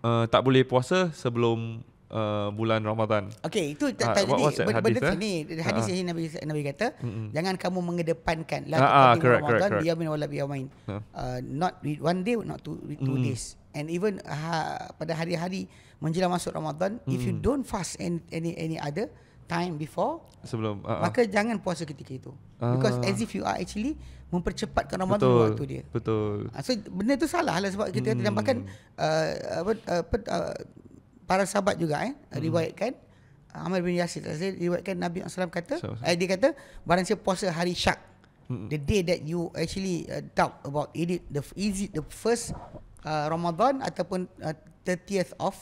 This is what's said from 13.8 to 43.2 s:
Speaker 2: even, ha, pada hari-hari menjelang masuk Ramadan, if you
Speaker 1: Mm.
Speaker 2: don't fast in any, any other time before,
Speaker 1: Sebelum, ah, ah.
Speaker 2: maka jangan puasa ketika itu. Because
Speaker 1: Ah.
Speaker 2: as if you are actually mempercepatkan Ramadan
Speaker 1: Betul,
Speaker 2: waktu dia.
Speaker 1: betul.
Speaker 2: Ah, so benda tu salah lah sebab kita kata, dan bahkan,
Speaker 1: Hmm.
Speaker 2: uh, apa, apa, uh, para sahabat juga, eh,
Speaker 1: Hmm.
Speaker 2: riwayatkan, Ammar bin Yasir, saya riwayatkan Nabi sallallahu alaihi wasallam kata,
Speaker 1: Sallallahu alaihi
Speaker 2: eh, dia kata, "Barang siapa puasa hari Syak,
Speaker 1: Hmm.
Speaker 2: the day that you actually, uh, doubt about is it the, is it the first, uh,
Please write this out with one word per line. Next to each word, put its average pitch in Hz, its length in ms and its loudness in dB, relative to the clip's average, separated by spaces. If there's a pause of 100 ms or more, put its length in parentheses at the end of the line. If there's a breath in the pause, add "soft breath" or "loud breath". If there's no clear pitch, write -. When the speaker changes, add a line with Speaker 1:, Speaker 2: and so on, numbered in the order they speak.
Speaker 2:
even, 190 340 -2
ha, 160 320 -4 (400)
pada 160 180 -6
hari-hari 175 560 -4 (300 soft breath)
menjelang 170 320 0
masuk 175 220 -2
Ramadan, 160 540 -4
if 180 140 0
you 120 140 0
Speaker 1:
Mm. 151 80 -4
Speaker 2:
don't 247 240 0
fast - 320 -6
in 170 320 -4
any, 165 260 -4
any 160 220 -4
other 180 320 -4 (360 soft breath)
time 170 300 -2
before, 202 480 -2 (180)
Speaker 1:
Sebelum, 110 400 -4
ah, 107 160 -2
ah. - 60 0
Speaker 2:
maka 240 200 2
jangan 214 340 2
puasa 175 260 -4
ketika 143 300 -12
itu. 127 180 -14 (240)
Because 127 420 2
Speaker 1:
Ah. 123 80 0
Speaker 2:
as 196 120 2
if 226 140 -2
you 202 120 -4
are - 120 0
actually 214 380 -4 (340 loud breath)
mempercepatkan - 680 -2
Ramadan 190 240 2
Speaker 1:
Betul, 123 240 8
Speaker 2:
waktu 107 200 2
dia. 131 220 -8
Speaker 1:
betul. 107 500 0 (120)
Speaker 2:
Ah, 117 100 -8
so 190 140 -4
benda 208 420 0
tu 285 100 2
salah 339 300 0
lah 196 120 0
sebab 196 220 -2
kita 127 200 0
kata, 123 120 2
dan 123 120 2
bahkan, - 260 2
Speaker 1:
Hmm. - 380 -14
Speaker 2:
uh, 156 320 2 (320)
apa, 196 100 0 (300)
apa, 175 140 -2 (140)
uh, 175 240 -2 (680)
para 190 200 4
sahabat 196 320 2
juga, 156 260 0
eh, 240 120 -2 (160)
Speaker 1:
Hmm. - 120 -6
Speaker 2:
riwayatkan, 165 500 0 (600 soft breath)
Ammar 170 280 -2
bin 175 160 0
Yasir, 175 260 -2
saya 165 300 -6
riwayatkan 175 420 -2
Nabi 175 260 -4
sallallahu 175 100 -8
alaihi - 20 -10
wasallam 180 220 -4
kata, - 240 -4
Speaker 1:
Sallallahu 110 220 -6
alaihi - 100 -2
Speaker 2:
eh, 175 80 4
dia 180 120 0
kata, 190 180 4 (340 loud breath)
"Barang 180 220 4
siapa 180 180 0
puasa 190 260 0
hari 175 260 0
Syak, - 260 2 (460)
Speaker 1:
Hmm. 107 220 -6
Speaker 2:
the 151 100 -4
day 175 260 2
that 175 180 0
you 165 320 -4
actually, 165 520 -2
uh, 143 220 -8
doubt - 360 0
about 143 280 -4
is 165 200 -2
it 175 160 -4
the, 143 140 -4 (120)
is 196 280 -2
it 202 100 -4
the 151 120 -4
first, - 480 -2 (500)
uh, 151 260 -2